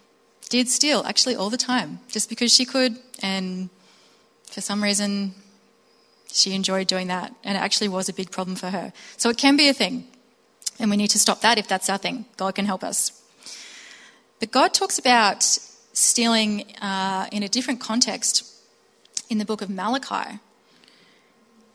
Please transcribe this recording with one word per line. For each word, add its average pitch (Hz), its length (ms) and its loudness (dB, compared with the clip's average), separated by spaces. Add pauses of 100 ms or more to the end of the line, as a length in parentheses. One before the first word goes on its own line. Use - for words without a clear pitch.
(480)
did 247 200 2
steal 285 360 2
actually 226 300 0
all 196 160 -2
the 247 60 -2
time, 233 520 -2
just - 200 -4
because 233 260 2
she 254 100 4
could, 254 340 0 (220)
and 185 480 -4 (760)
for - 160 -14
some 202 220 -2
reason 202 520 0 (1000)
she 196 220 2
enjoyed 190 320 0
doing 185 220 -2
that, 180 260 -6 (100)
and 196 120 -2
it - 40 -2
actually 208 280 0
was 185 200 -2
a 180 60 -6
big 185 160 -8
problem 185 260 -6
for 180 140 -8
her. 190 220 -6 (240)
So - 120 0
it 233 80 2
can 277 200 4
be 294 120 6
a 269 60 4
thing, - 320 -2 (720)
and 220 120 0
we 202 60 2
need 208 140 2
to 214 80 2
stop - 220 2
that 226 180 6
if 202 100 -4
that's 190 220 0
our 196 80 0
thing. 202 280 -6 (100)
God 190 180 -2
can 196 100 -2
help 190 200 -2
us. - 280 -2 (1300)
But 226 100 -4
God 320 220 4
talks - 260 0
about 233 440 4 (500)
stealing, 220 720 2 (160)
uh, 190 520 -2
in 208 100 -2
a 196 60 -4
different 247 320 -2
context - 640 -2 (840)
in 226 80 -2
the 214 80 0
book 214 160 -4
of 196 80 -6
Malachi. 208 680 -4 (1400)